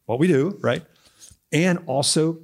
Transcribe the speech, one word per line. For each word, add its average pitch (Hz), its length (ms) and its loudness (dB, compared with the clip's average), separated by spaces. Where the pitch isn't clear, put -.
what 117 120 -2
we 160 80 2
do, 175 340 2
right? 127 240 -2
And 170 340 2
also 156 580 0